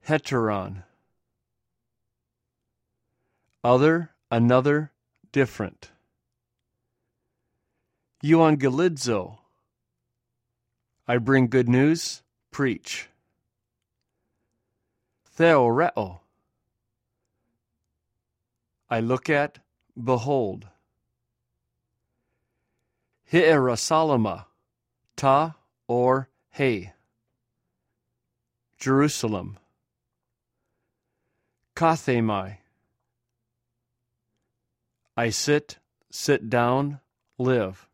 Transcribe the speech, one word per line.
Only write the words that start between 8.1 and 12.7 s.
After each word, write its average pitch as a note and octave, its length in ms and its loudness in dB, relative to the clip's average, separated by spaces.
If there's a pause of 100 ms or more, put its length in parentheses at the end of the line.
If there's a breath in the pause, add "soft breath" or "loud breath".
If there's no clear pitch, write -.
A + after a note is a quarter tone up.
Euangelizo. C#3+ 1120 2 (1700)
I B2 120 0
bring B2+ 260 4
good A#2+ 240 2
news, C#3+ 540 0 (260)
preach. - 580 -8 (2250)